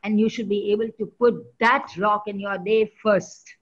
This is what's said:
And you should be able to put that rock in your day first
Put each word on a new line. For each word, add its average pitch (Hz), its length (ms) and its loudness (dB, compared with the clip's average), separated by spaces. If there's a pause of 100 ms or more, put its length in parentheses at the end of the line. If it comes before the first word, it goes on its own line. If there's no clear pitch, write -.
And 214 160 0
you 220 100 4
should 214 200 -6
be 202 240 -2
able 220 260 -2
to 220 80 -6
put 240 280 2 (260)
that 254 360 2
rock 208 300 0
in 202 140 -8
your 196 180 -6
day 214 340 0 (120)
first - 580 0